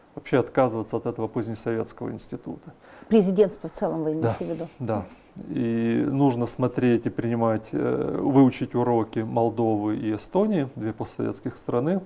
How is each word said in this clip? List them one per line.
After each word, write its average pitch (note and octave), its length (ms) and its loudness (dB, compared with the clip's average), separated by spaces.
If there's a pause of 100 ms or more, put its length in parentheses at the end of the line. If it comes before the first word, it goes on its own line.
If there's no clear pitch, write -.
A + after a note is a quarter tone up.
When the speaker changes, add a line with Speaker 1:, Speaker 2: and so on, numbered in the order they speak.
(140)
Speaker 1:
вообще - 240 0
отказываться A#2 580 0
от G#2+ 100 -4
этого A2+ 200 -4
позднесоветского A2+ 840 -6
института. - 640 -12 (360)
Speaker 2:
Президентство F#3+ 600 4
в - 40 -16
целом E3 320 -4
вы D#3 80 -2
имеете D#3 160 0 (100)
Speaker 1:
Да, F#3 60 -6
Speaker 2:
в E3+ 40 -8
виду? D#3+ 200 -6 (100)
Speaker 1:
да. G#2+ 260 -4 (440)
И A#2 600 0
нужно C3+ 380 2
смотреть A#2+ 600 2
и - 40 -2
принимать, A2+ 640 0
э, B2+ 480 0
выучить C3 560 4
уроки A#2 440 0
Молдовы A2 760 0
и A2 180 -2
Эстонии, F#3 600 0
две A2 160 -4
постсоветских - 640 -6
страны, D3+ 500 -2